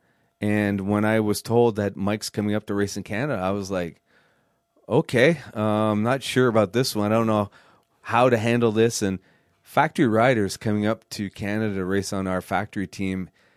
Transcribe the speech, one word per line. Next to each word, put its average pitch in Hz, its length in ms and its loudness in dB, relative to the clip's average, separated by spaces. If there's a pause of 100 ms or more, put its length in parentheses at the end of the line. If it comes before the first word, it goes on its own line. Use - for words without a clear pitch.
(400)
And 104 480 0
when 104 180 2
I 110 140 2
was 104 200 -2
told 117 360 2
that 101 200 -2
Mike's 101 320 -4
coming 104 260 -2
up 107 120 -4
to 104 80 -6
race 101 240 -2
in 95 40 -8
Canada, 113 380 -6
I 92 120 -2
was 101 180 -6
like, 90 320 -6 (840)
"Okay, 139 520 2 (160)
uh, 107 40 -4
I'm 107 420 0
not 123 200 0
sure 127 260 2
about 107 260 2
this 123 200 0
one. 104 180 0
I - 20 4
don't 113 120 2
know 104 240 2 (520)
how 120 260 2
to 120 80 4
handle 117 360 2
this." 113 280 2
And 95 180 -2 (440)
factory 151 440 0
riders 110 520 2
coming 104 280 -2
up 113 240 -4
to 98 200 -6
Canada 104 460 -4
to 95 100 -4
race 98 260 -2
on 95 140 -4
our 92 160 -2
factory 98 440 -4
team, 95 440 -6 (260)